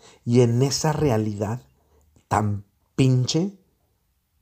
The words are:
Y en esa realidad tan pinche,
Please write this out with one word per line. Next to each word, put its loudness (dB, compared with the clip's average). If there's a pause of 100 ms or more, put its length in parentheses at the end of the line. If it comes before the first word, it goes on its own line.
(220)
Y 4
en 2
esa -2
realidad -2 (680)
tan -2 (280)
pinche, 0 (840)